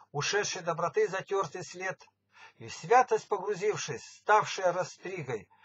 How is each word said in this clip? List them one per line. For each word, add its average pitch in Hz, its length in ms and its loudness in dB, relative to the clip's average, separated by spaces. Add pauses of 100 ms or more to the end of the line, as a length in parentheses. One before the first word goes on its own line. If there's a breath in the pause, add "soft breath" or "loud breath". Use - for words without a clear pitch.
(120)
ушедшей 190 500 -2
доброты 170 460 0
затёртый 185 560 -4
след, 185 360 -8 (580 loud breath)
и 113 100 -16
в 107 60 -12
святость 233 540 4
погрузившись, 180 760 -2 (140)
ставшая 185 560 2
растригой, 165 760 -6 (160 soft breath)